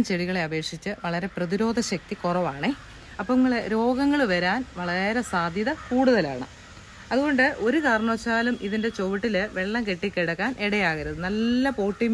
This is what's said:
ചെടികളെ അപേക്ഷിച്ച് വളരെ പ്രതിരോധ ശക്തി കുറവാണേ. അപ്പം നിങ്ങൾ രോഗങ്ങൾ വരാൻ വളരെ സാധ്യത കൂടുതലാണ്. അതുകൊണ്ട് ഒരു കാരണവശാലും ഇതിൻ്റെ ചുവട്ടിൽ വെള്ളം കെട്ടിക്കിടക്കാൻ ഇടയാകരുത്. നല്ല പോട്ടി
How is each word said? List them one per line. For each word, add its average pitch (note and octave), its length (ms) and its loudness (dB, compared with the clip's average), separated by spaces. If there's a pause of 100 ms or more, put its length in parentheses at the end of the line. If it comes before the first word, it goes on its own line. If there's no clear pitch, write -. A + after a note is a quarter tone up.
ചെടികളെ F3+ 380 0
അപേക്ഷിച്ച് D#3+ 460 -4 (120)
വളരെ E3+ 320 -2
പ്രതിരോധ G3+ 440 0 (100)
ശക്തി F#3+ 320 -4
കുറവാണേ. F3 500 0 (480)
അപ്പം G3+ 180 0
നിങ്ങൾ B3+ 160 6 (200)
രോഗങ്ങൾ B3+ 460 2 (120)
വരാൻ F3+ 280 2 (180)
വളരെ F#3 440 0 (100)
സാധ്യത F3+ 400 0 (180)
കൂടുതലാണ്. G#3 580 4 (640)
അതുകൊണ്ട് C4 340 4 (200)
ഒരു B3+ 200 4
കാരണവശാലും A3+ 680 2 (120)
ഇതിൻ്റെ A3 300 0
ചുവട്ടിൽ G3 380 0 (220)
വെള്ളം G#3 320 -2
കെട്ടിക്കിടക്കാൻ F3+ 600 -2 (140)
ഇടയാകരുത്. D#3+ 600 0
നല്ല A#3 520 2
പോട്ടി G#3 360 0